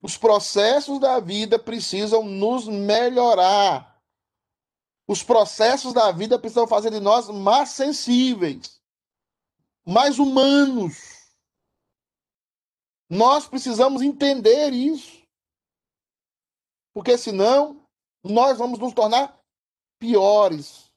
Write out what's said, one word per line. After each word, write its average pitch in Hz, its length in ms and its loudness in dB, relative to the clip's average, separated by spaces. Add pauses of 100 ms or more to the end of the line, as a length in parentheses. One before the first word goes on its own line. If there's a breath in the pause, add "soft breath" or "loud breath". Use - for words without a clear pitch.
Os - 140 -12
processos 226 800 0
da 262 200 0
vida 208 400 -4
precisam 220 640 -4
nos 214 440 -4
melhorar. 202 1300 0 (1040)
Os 196 140 -4
processos 240 720 2
da 220 180 2
vida 214 280 -2
precisam 226 260 -2
fazer 220 240 -2
de 214 100 -6
nós 214 280 2
mais 208 420 0
sensíveis, 247 1120 -2 (1040)
mais 240 320 2
humanos. 269 760 2 (2000)
Nós 247 400 2
precisamos 254 540 -2
entender 277 720 2
isso. 269 480 -4 (1700)
Porque 240 240 0
senão, 247 680 0 (380)
nós 233 340 2
vamos 240 220 -6
nos 240 140 -8
tornar 233 460 0 (600)
piores 202 960 0